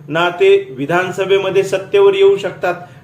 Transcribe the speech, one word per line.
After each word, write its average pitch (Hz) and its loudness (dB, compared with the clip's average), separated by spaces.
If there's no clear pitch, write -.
ना 170 -2
ते 196 2
विधानसभेमध्ये 185 -2
सत्तेवर 196 2
येऊ 196 4
शकतात, 180 -6